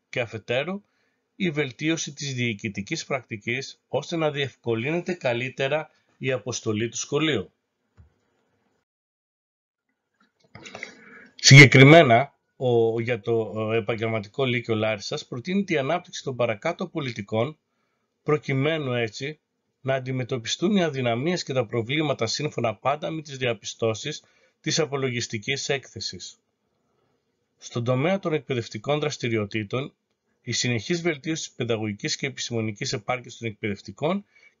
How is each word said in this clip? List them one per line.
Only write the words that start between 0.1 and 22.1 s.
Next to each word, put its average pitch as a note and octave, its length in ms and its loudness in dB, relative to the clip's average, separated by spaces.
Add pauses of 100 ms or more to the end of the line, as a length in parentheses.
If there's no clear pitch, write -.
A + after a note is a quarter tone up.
αφετέρου C3 640 -6 (540)
η F#3 140 -2
βελτίωση D3+ 600 -2
της C#3 220 -8
διοικητικής A2+ 720 -4
πρακτικής B2 840 -8
ώστε D3 280 -4
να D#3 140 0
διευκολύνεται C#3 840 -4
καλύτερα C3+ 800 -4 (280)
η C3 140 -4
αποστολή A#2 560 -4
του A#2+ 80 -14
σχολείου. C#3+ 540 -2 (3750)
Συγκεκριμένα, C#3 1000 10 (220)
ο, A#2 440 2
για G2+ 200 -2
το, A2 520 -2
ε, A2+ 40 2
επαγγελματικό A2+ 680 -2
λύκειο A#2+ 300 0
Λάρισας G#2+ 520 -4
προτείνεται F#3 480 -4
η D3 40 2
ανάπτυξη D3+ 440 -4
των B2 140 -6
παρακάτω A#2+ 500 -2
πολιτικών, C3 720 -4 (640)
προκειμένου D3 720 -2
έτσι B2 460 -6 (420)
να C3 140 -2
αντιμετωπιστούν C3 840 -2
οι F#3 60 4
αδυναμίες C3+ 600 -2
και C#3 100 -8
τα B2+ 140 0
προβλήματα C3+ 600 -2